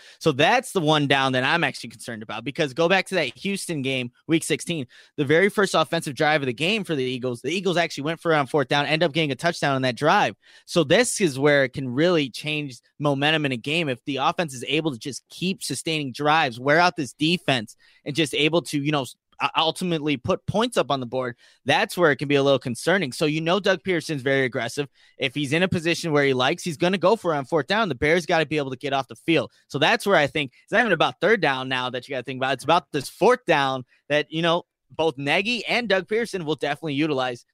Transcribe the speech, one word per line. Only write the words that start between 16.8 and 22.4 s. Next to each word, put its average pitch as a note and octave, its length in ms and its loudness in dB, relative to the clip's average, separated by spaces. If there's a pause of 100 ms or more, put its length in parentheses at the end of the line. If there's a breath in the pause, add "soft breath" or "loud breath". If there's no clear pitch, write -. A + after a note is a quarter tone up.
this C#3 180 -6
defense, E3 280 0 (640 soft breath)
and C#3 100 -8
just D3 200 -2
able D3+ 260 2
to, C#3+ 180 -4
you C#3+ 140 -2
know, C#3+ 80 0
s-, - 160 -8 (240)
u-, C3 160 -2
ultimately D#3 600 -2
put - 260 -4
points A#3 320 -2
up C#3+ 140 2
on C#3 100 0
the B2+ 60 -6
board. B2+ 300 -6 (280 soft breath)
That's F3 320 0
where E3+ 140 4
it C3+ 60 2
can C#3+ 120 -6
be C#3+ 60 2
a C#3 80 6